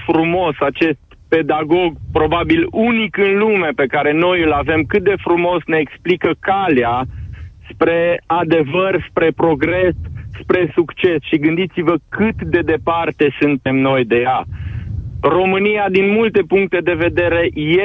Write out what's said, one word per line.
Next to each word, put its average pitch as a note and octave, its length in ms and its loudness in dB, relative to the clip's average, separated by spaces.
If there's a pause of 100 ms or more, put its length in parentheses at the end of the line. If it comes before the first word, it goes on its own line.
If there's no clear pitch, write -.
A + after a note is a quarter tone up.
frumos E3 540 0
acest D3 380 0 (300)
pedagog, D#3+ 680 0 (180)
probabil D#3+ 600 2
unic A3+ 460 0
în G3 200 2
lume G3+ 380 2
pe C#3 100 0
care C#3+ 280 0
noi F3 300 2
îl D#3 80 2
avem, D3 320 0
cât G3 200 0
de G3 140 2
frumos F3 480 0
ne E3 120 0
explică E3+ 640 -2
calea C3 640 0 (720)
spre E3+ 520 0
adevăr, E3 840 0
spre E3 260 2
progres, E3 580 0 (480)
spre F3+ 340 0
succes. F3 460 0
Și - 160 -2
gândiți-vă E3 580 0 (140)
cât G#3 340 -2
de E3+ 160 0
departe D#3 800 0
suntem C#3 360 0
noi C3+ 300 2
de A2+ 100 0
ea. A#2+ 280 0 (800)
România, F#3+ 680 2
din F#3+ 220 2
multe G#3+ 360 2
puncte F#3 360 2
de F3 100 0
vedere, E3+ 540 0 (380)